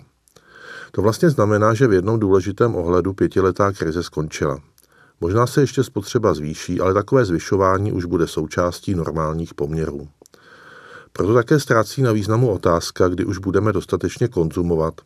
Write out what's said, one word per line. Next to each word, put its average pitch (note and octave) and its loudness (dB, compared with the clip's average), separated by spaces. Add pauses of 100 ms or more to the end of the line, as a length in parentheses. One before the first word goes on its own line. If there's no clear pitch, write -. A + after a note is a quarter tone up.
(960)
To F#2+ -2
vlastně A2+ 2
znamená, G#2+ 2
že B2 4
v G#2+ 4
jednom G2+ 2
důležitém G2 2
ohledu F2+ 0
pětiletá F#2+ 0
krize E2 -4
skončila. D#2 -4 (600)
Možná G#2 2
se - 0
ještě C3 0
spotřeba G2+ -2
zvýší, D#2+ -6
ale F#2+ 2
takové A#2 2
zvyšování F#2+ 0
už F2+ -4
bude E2+ 0
součástí F2 -4
normálních D#2+ -4
poměrů. D2 -6 (1040)
Proto F#2 0
také B2 2
ztrácí A#2 -2
na A#2+ 2
významu A2 0
otázka, F2+ 0
kdy F2+ -2
už F#2+ -4
budeme F#2+ 0
dostatečně F#2 -2
konzumovat, E2 -2 (120)